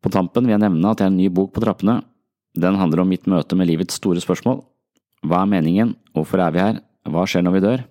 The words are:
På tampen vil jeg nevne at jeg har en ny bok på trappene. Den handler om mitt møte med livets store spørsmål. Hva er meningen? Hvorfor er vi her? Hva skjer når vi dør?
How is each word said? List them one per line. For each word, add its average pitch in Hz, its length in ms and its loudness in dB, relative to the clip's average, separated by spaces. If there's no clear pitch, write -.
På 101 120 -2
tampen 95 320 0
vil 113 80 2
jeg 104 120 2
nevne 92 240 2
at 107 120 0
jeg 95 80 2
har 95 40 2
en 95 80 2
ny 95 120 2
bok 95 200 0
på 110 100 -2
trappene. 107 380 0
Den 90 200 0
handler 87 240 0
om 92 80 2
mitt 90 200 -4
møte 92 280 0
med 90 120 2
livets 82 320 -4
store 87 200 -2
spørsmål. 123 400 -4
Hva 90 180 0
er 98 60 0
meningen? 98 460 0
Hvorfor 78 280 -2
er 82 120 0
vi 87 80 2
her? 107 180 -2
Hva 82 200 0
skjer 90 160 0
når 90 100 2
vi 95 100 2
dør? 127 240 0